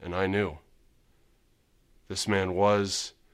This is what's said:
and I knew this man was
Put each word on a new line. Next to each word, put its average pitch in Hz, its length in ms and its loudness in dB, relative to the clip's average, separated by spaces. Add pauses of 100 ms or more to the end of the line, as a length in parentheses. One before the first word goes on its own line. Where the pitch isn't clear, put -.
and 87 120 -8
I 95 140 0
knew 95 300 0 (1500)
this 95 200 -6
man 95 280 2
was 101 580 2 (200)